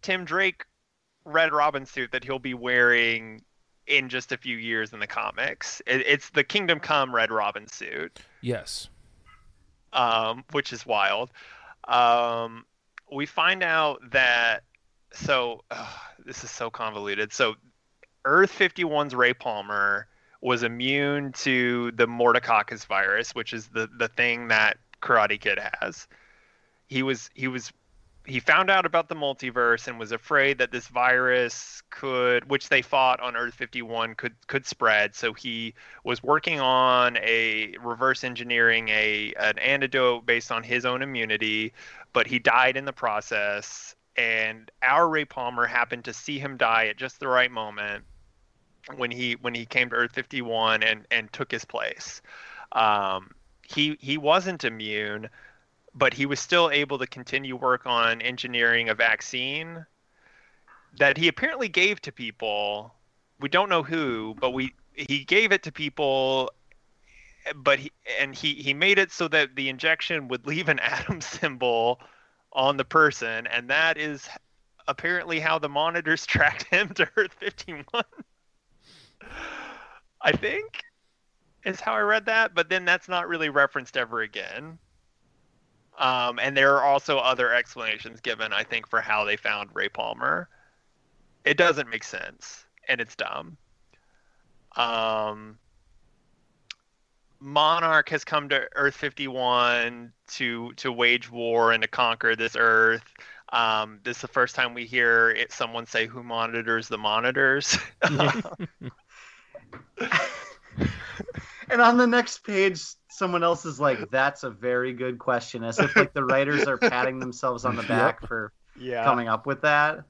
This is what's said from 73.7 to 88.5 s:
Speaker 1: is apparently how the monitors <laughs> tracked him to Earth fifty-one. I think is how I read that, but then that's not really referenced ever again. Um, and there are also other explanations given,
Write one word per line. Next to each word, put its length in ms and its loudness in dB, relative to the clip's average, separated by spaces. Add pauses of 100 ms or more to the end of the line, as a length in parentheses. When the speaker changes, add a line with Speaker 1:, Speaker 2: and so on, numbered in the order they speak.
Speaker 1:
is 320 -8 (580)
apparently 540 -2
how 180 2
the 100 -4
monitors 560 0
<laughs> 20 -12
tracked 360 2
him 300 0
to 240 2
Earth 200 0
fifty-one. 640 -8 (2250)
I 100 2
think 500 -4 (840)
is 140 -4
how 140 -2
I 60 0
read 260 2
that, 300 2
but 140 2
then 160 0
that's 240 0
not 180 -2
really 220 -2
referenced 480 2
ever 240 -2
again. 560 -8 (1200)
Um, 400 0
and 160 -2
there 220 6
are 60 2
also 340 2
other 360 2
explanations 680 -4
given, 320 -4